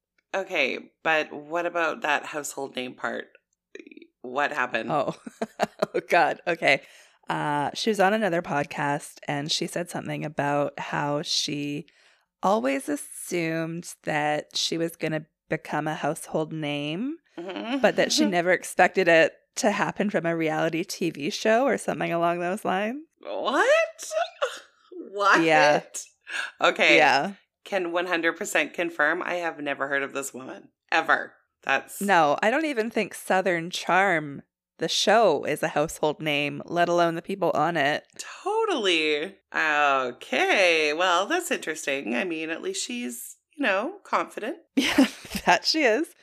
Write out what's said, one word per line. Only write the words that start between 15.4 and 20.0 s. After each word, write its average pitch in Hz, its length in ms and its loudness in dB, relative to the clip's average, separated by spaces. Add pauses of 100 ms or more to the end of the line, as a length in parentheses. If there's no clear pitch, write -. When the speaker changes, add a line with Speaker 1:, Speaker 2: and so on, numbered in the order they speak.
Speaker 2:
become 156 400 -4
a 156 60 -4
household 156 580 -4
name, 156 640 -6 (220)
Speaker 1:
Mm-hmm. 214 420 -6
Speaker 2:
but 185 160 4
that - 160 2
she 302 120 2
Speaker 1:
<laughs> - 20 4
Speaker 2:
never 175 260 2
expected 175 560 2
it 165 260 6 (220)
to 220 140 2
happen 196 400 0